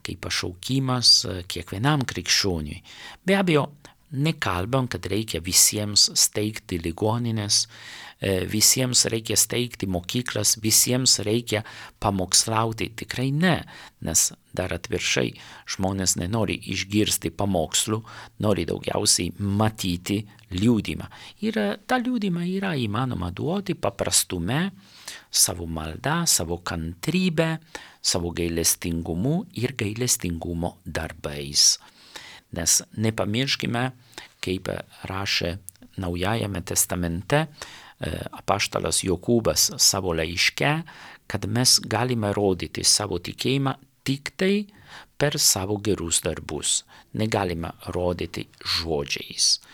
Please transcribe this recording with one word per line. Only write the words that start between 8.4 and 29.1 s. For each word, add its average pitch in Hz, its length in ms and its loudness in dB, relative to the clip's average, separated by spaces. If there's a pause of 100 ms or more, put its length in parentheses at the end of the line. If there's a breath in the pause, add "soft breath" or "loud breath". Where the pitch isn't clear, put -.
visiems 120 600 4
reikia 113 320 0
steigti 117 500 0
mokyklas, 104 720 0
visiems 123 580 4
reikia 107 440 0 (360 loud breath)
pamokslauti. 110 960 0
Tikrai - 360 -2
ne, 160 240 4 (460 loud breath)
nes 80 300 2 (220)
dar 90 200 -2
atvirkščiai, - 600 0 (320 loud breath)
žmonės 95 520 0
nenori 95 440 0
išgirsti 95 720 0
pamokslų, 101 680 0 (360 loud breath)
nori 95 260 2
daugiausiai - 720 0
matyti 101 840 0 (300 loud breath)
liudijimą. 92 580 2 (320 loud breath)
Ir, 220 160 0
e, 208 200 0
tą - 200 -2
liudijimą 208 480 0
yra 190 300 -2
įmanoma 107 580 -2
duoti 175 400 -4
paprastume, 123 960 -2 (600 loud breath)
savo 87 340 0
malda, 82 600 -4
savo 87 360 0
kantrybe, 160 960 -2 (440 loud breath)
savo 85 300 0
gailestingumu 85 1200 0